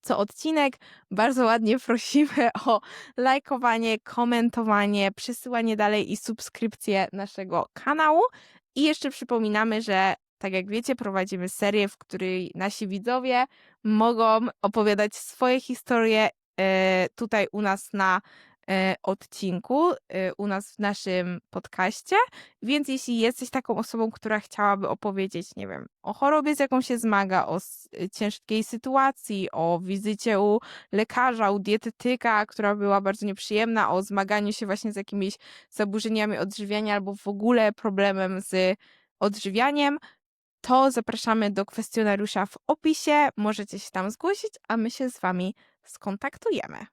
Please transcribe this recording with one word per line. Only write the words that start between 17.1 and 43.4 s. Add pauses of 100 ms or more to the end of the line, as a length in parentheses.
tutaj
u
nas
na, (480)
e,
odcinku,
e,
u
nas
w
naszym (100)
podcaście. (460)
Więc
jeśli
jesteś
taką
osobą,
która
chciałaby
opowiedzieć,
nie
wiem, (180)
o
chorobie,
z
jaką
się
zmaga,
o
s-, (240)
ciężkiej
sytuacji,
o
wizycie
u (320)
lekarza,
u
dietetyka,
która
była
bardzo
nieprzyjemna,
o
zmaganiu
się
właśnie
z
jakimiś (340)
zaburzeniami
odżywiania
albo
w
ogóle
problemem
z (420)
odżywianiem, (640)
to
zapraszamy
do
kwestionariusza
w (100)
opisie.
Możecie